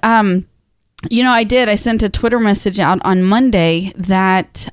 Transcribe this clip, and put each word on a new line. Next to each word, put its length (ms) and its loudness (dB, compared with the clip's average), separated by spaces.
Um, 420 2
you 140 0
know, 80 2
I 100 2
did. 260 0
I 60 2
sent 300 -2
a 40 -2
Twitter 300 -2
message 400 0
out 260 0
on 200 2
Monday 720 0
that, 760 -2